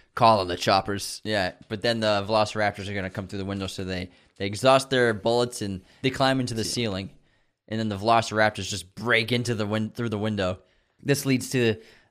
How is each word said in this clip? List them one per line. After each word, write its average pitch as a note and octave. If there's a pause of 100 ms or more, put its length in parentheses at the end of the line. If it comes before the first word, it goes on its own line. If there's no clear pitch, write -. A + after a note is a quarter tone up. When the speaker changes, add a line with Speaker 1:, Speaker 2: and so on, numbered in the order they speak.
(160)
Speaker 1:
"Call A2+
on F#2
the F2
choppers." G2
Speaker 2:
Yeah, G2+ (180)
but G#2+
then A#2
the G#2
Velociraptors G#2
are G2+
gonna F#2+
come G2
through G2
the F#2+
window, G2
so G2
they, F#2 (280)
they G2
exhaust C3
their B2
bullets A#2+
and G2 (200)
they C3+
climb C3
into A#2+
the A2
ceiling. G2 (560)
And A2
then A2
the G2+
Velociraptors G#2+
just F#2+
break A2+
into A#2+
the G#2
win-, A2
through A#2+
the G#2+
window. G2+ (440)
Speaker 1:
This C#3
leads C3
to A#2 (360)